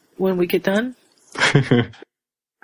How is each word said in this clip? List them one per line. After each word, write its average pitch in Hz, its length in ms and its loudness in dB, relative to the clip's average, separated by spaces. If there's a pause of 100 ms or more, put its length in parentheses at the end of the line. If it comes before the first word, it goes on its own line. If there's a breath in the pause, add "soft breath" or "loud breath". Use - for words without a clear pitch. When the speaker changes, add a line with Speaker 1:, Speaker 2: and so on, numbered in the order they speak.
(180)
Speaker 1:
when 190 200 -2
we 175 100 0
get 175 160 -2
done? 226 320 -2 (200)
Speaker 2:
<laughs> - 200 -20
I 127 540 2 (760)